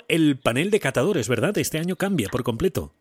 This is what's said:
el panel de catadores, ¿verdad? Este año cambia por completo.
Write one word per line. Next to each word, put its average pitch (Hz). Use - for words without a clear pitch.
el 151
panel 135
de 214
catadores, 135
¿verdad? 131
Este 147
año 175
cambia 185
por 117
completo. 113